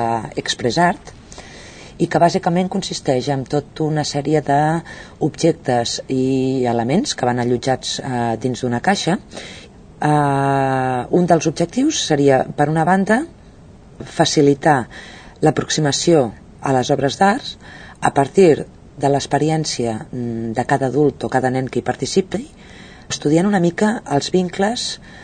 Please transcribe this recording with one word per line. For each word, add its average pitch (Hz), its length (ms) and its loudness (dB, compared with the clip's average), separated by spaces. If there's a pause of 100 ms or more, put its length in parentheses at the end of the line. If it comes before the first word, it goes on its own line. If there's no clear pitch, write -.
(380)
Express 120 400 -2
Art 175 360 0 (840)
i 170 80 0
que 165 160 2
bàsicament 180 480 2
consisteix 131 640 -2
en 135 160 -4
tota 147 340 -4
una 151 220 -2
sèrie 147 400 0
d'objectes 151 1500 -2 (180)
i 131 560 0
elements 123 480 0
que 127 80 0
van 120 160 0
allotjats, 123 560 -2
eh, 117 420 -2
dins 127 220 -4
d'una 120 180 -2
caixa. 196 380 0
Eh, 139 1800 -2 (100)
un 180 160 4
dels 165 240 4
objectius 254 560 -2
seria, 139 380 4 (100)
per 147 160 2
una 160 160 0
banda, 196 380 2 (760)
facilitar 143 800 2 (640)
l'aproximació 147 840 2 (340)
a 139 140 0
les 123 180 0
obres 135 240 0
d'art 202 380 0 (440)
a - 140 0
partir 143 500 4 (340)
de 143 100 0
l'experiència, 143 1040 -2
mm, 117 440 -6
de 123 100 -2
cada 135 220 0
adult 135 380 0
o 113 40 -4
cada 127 220 0
nen 131 180 -2
que 120 120 -2
hi - 60 -8
participi, 185 600 -4 (600)
estudiant 160 380 2
una 208 140 2
mica 175 460 0
els 143 240 -2
vincles 190 720 -2 (240)